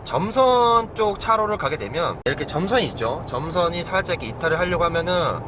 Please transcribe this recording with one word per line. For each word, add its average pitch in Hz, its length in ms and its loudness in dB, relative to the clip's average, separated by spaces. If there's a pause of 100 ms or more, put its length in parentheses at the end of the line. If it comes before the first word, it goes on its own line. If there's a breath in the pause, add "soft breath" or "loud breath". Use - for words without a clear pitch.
점선 233 880 2
쪽 214 260 0
차로를 214 380 0
가게 151 180 -2
되면 120 480 -4
이렇게 135 220 -2
점선이 196 400 0
있죠. 113 420 -4
점선이 170 560 -2
살짝 185 380 -2
이렇게 117 140 -8
이탈을 160 220 0
하려고 175 260 2
하면은 165 640 0